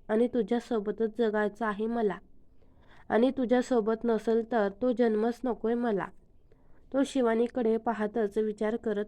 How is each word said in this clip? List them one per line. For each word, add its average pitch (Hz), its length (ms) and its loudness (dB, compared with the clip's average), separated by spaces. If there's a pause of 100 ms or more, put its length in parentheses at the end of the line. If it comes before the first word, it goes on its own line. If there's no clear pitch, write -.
आणि 226 180 2
तुझ्यासोबतच 226 920 -2
जगायचं 214 480 0
आहे 208 200 -4
मला. 226 320 -2 (880)
आणि 233 220 4
तुझ्यासोबत 240 760 2
नसेल 226 480 0
तर 214 160 2 (140)
तो 254 100 2
जन्मच 226 520 0
नकोय 233 300 -2
मला." 233 320 -2 (840)
तो 277 120 2
शिवानीकडे 233 720 2
पाहतच 214 600 -2
विचार 214 380 -2
करत 208 320 -4